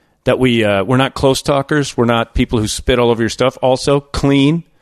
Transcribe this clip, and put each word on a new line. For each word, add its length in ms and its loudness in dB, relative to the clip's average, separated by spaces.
That 140 0
we, 260 2
uh, 200 0
we're 120 -2
not 160 0
close 300 0
talkers. 560 -2
We're 80 2
not 280 -2
people 260 0
who 60 -2
spit 320 -2
all 120 2
over 120 0
your 60 -2
stuff. 320 -2
Also, 400 0
clean. 640 0